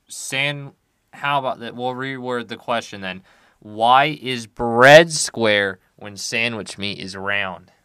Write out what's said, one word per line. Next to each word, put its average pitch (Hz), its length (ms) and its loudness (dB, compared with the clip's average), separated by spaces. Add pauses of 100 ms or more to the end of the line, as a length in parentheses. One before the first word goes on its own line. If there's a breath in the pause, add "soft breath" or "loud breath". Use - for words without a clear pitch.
san-, 139 680 -8 (400)
how 143 260 -4
about 127 200 -6
that? 113 180 -12
We'll 127 160 -6
reword 123 560 -8
the 113 80 -12
question 113 420 -6
then. 92 240 -12 (360 soft breath)
Why 127 640 2
is 120 260 -8
bread 131 680 8
square 104 680 -2 (160)
when 101 220 -18
sandwich 113 600 -6
meat 98 220 -8
is 92 160 -14
round? 95 560 -8 (120)